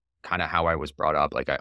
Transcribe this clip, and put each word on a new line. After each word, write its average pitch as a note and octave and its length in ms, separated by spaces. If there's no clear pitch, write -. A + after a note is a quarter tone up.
kinda F2 200
how E2+ 180
I E2 120
was D2 140
brought D2+ 240
up. D2 200
Like, B1+ 160
I C2+ 100